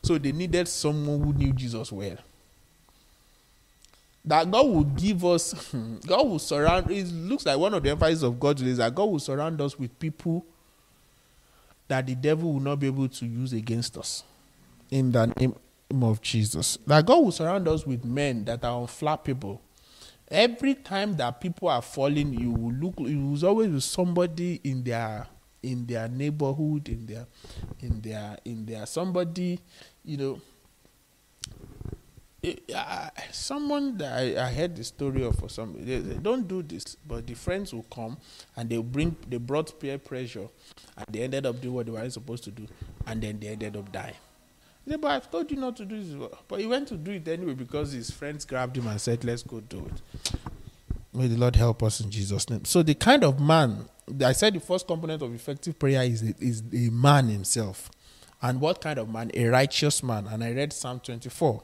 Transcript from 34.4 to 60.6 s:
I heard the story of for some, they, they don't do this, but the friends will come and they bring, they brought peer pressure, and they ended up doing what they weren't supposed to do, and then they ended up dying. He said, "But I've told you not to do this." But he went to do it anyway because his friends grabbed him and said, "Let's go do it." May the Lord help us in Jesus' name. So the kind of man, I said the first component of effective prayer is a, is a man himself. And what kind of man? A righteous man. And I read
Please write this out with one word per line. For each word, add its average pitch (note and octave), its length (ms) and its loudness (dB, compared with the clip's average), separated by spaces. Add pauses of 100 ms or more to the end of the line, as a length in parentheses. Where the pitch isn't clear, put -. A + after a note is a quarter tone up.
I B2+ 40 -2
heard D#3+ 240 -2
the A2+ 80 -10
story C3 400 -2
of A2+ 160 0
for A2+ 100 -8
some, G#2+ 300 -10
they, B2+ 200 -4
they - 160 -6
don't A3+ 320 -2
do F#3 140 -6
this, D#3+ 340 -12 (120)
but A#2 180 -8
the A#2+ 80 -10
friends F#3 400 -6
will A2+ 100 -10
come A#2 340 -10 (380)
and A#2 140 -6
they A#2 80 0
bring, C#3 380 0 (120)
they A#2+ 100 -6
brought C#3 420 -4
peer C#3 180 -6
pressure, B2 500 -10 (500)
and G#2 120 -12
they A2 140 -4
ended C3+ 220 -4
up B2 140 -2
doing B2+ 140 -6
what A#2+ 120 -4
they A2+ 80 -8
weren't A#2 200 -8
supposed A#2 300 -10
to G2+ 80 -14
do, G#2+ 160 -14 (400)
and A2+ 140 -4
then G#2+ 180 -6
they G#2 80 -10
ended G#2+ 280 -8
up G2+ 160 -10
dying. F#2 220 -10 (720)
He C4+ 60 -6
said, D4+ 100 -4
"But D4 100 0
I've C4+ 200 -2
told D#4+ 200 -4
you C#4 60 -4
not B3+ 200 -4
to A3 80 -12
do G#3+ 160 -8
this." D3 280 -10 (180)
But G3+ 140 -6
he A3 60 -2
went C#4 220 -2
to A3+ 60 -6
do D#3+ 160 -8
it E3+ 160 -8
anyway E3 280 -4
because C#3+ 360 -4
his A#2 180 -8
friends D3 360 -10
grabbed B2+ 320 -4
him A#2+ 100 -2
and G#2+ 140 -2
said, A#2 240 0
"Let's A#2 180 -2
go A2+ 160 -12
do F#2+ 260 -12
it." - 520 -8 (760)
May B2+ 140 2
the A#2 100 2
Lord B2 180 6
help A#2 280 6
us G#2+ 160 2
in G#2+ 100 -4
Jesus' G2+ 400 -2
name. A2+ 160 -4
So F3 180 6
the D#3 100 6
kind B3+ 320 6
of C#3 140 4
man, C#3+ 500 4 (340)
I B2+ 80 6
said G#3 220 4
the E3+ 80 -4
first F3+ 260 -2
component D#3+ 360 -4
of A#2+ 120 -6
effective C#3+ 420 -8
prayer C3+ 260 4
is A#2+ 180 2
a, A2 180 0
is A2 320 0
a A#2+ 200 2
man C3 360 8
himself. G2+ 640 -2 (520)
And B2+ 200 0
what E3 180 2
kind D3+ 180 -4
of A2+ 120 -4
man? A2+ 240 -4
A A#2 140 4
righteous C#3 560 4
man. G#2+ 240 -2
And A2 160 -4
I A#2 100 -2
read C#3+ 180 -2